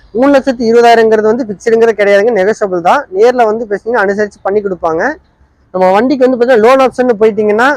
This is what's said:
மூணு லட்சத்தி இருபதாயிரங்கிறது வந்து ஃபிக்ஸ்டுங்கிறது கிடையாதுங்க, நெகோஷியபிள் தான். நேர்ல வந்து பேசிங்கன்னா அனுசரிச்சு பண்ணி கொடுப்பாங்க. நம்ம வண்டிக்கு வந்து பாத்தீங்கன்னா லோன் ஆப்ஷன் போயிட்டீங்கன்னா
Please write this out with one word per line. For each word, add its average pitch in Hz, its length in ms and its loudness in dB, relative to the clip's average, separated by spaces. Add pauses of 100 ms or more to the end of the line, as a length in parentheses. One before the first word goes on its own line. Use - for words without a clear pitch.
(140)
மூணு 254 180 0
லட்சத்தி 262 360 0
இருபதாயிரங்கிறது 226 640 2
வந்து 240 140 -4
ஃபிக்ஸ்டுங்கிறது 226 520 -2
கிடையாதுங்க, 202 360 0
நெகோஷியபிள் 190 480 -2
தான். 214 200 0 (120)
நேர்ல 240 320 2
வந்து 220 220 -4
பேசிங்கன்னா 208 360 -4
அனுசரிச்சு 202 380 -4
பண்ணி 202 200 -2
கொடுப்பாங்க. 175 400 -4 (720)
நம்ம 185 180 2
வண்டிக்கு 254 340 0
வந்து 254 140 0
பாத்தீங்கன்னா 233 260 2
லோன் 269 200 4
ஆப்ஷன் 247 340 -2
போயிட்டீங்கன்னா 220 580 0